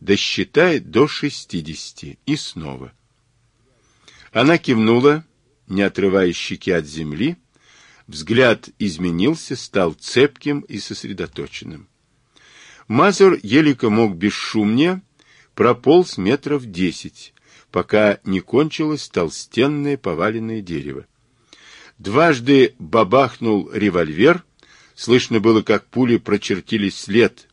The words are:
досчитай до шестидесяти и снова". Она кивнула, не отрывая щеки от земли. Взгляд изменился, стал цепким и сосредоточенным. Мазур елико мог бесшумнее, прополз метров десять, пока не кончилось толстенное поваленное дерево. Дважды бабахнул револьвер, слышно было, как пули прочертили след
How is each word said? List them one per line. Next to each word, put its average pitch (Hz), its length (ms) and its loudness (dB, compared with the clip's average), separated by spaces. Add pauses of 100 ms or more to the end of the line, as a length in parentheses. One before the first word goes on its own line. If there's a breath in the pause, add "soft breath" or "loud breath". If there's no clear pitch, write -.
досчитай 104 800 0
до 117 260 0
шестидесяти 80 1200 -10
и 147 100 -2
снова". 67 560 -12 (1400 soft breath)
Она 143 240 4
кивнула, 127 680 2 (420)
не 95 160 -2
отрывая 95 500 2
щеки - 400 -6
от 82 140 -2
земли. 80 500 -6 (720 soft breath)
Взгляд 110 720 0
изменился, 92 800 -4
стал 90 360 -2
цепким 143 680 -2
и - 180 -12
сосредоточенным. 90 1080 -12 (1000 soft breath)
Мазур 180 540 4
елико 127 480 2
мог 107 260 2
бесшумнее, 110 840 0 (520 soft breath)
прополз 123 640 2
метров 135 460 -2
десять, 92 680 -6 (400 soft breath)
пока 101 520 2
не 95 160 -2
кончилось 151 680 -2
толстенное 143 880 -4
поваленное 110 640 -6
дерево. 73 460 -10 (920 soft breath)
Дважды 131 800 2
бабахнул 110 920 0
револьвер, 95 720 2 (500 soft breath)
слышно 120 460 0
было, 110 220 4
как 104 240 0
пули 120 320 0
прочертили 101 720 -4
след - 640 0